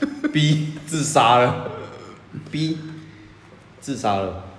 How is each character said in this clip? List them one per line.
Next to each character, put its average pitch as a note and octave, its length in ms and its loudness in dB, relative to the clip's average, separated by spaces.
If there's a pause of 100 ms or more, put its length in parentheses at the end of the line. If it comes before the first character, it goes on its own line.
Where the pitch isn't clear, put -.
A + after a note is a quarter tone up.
(320)
B D3+ 420 2 (120)
自 D#3+ 160 -4
杀 B2 360 6
了。 - 340 2 (800)
B D#3+ 260 -2 (1040)
自 C3+ 160 -8
杀 G#2 200 0
了。 F#2 280 -4 (140)